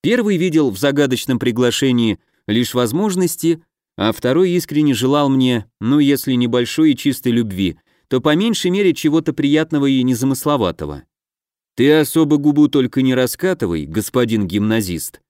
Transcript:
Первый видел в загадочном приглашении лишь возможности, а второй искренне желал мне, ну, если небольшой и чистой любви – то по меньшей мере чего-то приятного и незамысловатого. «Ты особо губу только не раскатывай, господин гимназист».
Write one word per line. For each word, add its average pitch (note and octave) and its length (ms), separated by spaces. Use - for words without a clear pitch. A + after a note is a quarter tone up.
Первый G#3 340
видел D#3 320
в F#2+ 80
загадочном C#3 600
приглашении A#2+ 800
лишь A#2 300
возможности, E3 880
а A2 140
второй D#3+ 400
искренне D3+ 420
желал C3+ 360
мне, B2+ 360
ну, B2+ 180
если C#3 360
небольшой B2 580
и C3 40
чистой B2+ 360
любви – G2 480
то B2+ 80
по D3+ 140
меньшей G#3 340
мере F#3+ 240
чего-то D#3 400
приятного D3 540
и C3+ 160
незамысловатого. A#2+ 1000
«Ты C3+ 180
особо D#3 440
губу D3 300
только C3 340
не C3 140
раскатывай, A#2+ 720
господин G#2+ 580
гимназист». G2+ 760